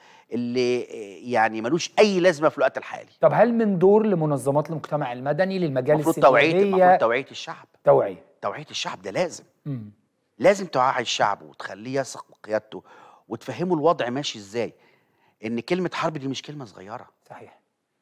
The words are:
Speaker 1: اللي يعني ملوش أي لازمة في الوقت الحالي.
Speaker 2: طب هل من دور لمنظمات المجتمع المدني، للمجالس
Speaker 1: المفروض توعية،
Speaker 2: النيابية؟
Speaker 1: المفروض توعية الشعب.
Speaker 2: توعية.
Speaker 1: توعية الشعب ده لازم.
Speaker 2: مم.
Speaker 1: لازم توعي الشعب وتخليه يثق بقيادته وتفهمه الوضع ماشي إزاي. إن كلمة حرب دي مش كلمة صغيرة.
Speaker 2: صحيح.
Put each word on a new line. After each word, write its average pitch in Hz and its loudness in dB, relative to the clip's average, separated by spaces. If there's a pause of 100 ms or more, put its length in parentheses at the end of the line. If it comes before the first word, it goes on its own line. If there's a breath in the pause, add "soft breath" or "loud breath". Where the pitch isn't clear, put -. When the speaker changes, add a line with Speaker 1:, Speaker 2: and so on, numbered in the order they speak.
(320 soft breath)
Speaker 1:
اللي 120 -2 (520)
يعني 110 2
ملوش 135 -2
أي 202 4
لازمة 160 2
في 139 0
الوقت 139 0
الحالي. - -12 (120)
Speaker 2:
طب 156 6
هل 233 4
من 208 0
دور 208 6
لمنظمات 151 0
المجتمع 147 -6
المدني، 151 -2
للمجالس 147 0
Speaker 1:
المفروض 156 4
توعية، 131 6
Speaker 2:
النيابية؟ 196 2
Speaker 1:
المفروض 185 6
توعية 123 0
الشعب. - -16 (180)
Speaker 2:
توعية. 107 4 (200)
Speaker 1:
توعية 110 -8
الشعب - -8
ده 98 -10
لازم. 170 -6 (220)
Speaker 2:
مم. 117 -10 (480)
Speaker 1:
لازم 196 2
توعي 127 0
الشعب 104 -2
وتخليه 107 -10
يثق - -12
بقيادته 104 -8 (460 soft breath)
وتفهمه 160 -6
الوضع 147 2
ماشي 135 -6
إزاي. 101 -8 (680)
إن 117 -4
كلمة 180 -4
حرب 160 -4
دي 135 -8
مش 127 -8
كلمة 147 -16
صغيرة. 98 -18 (220)
Speaker 2:
صحيح. - -20 (440)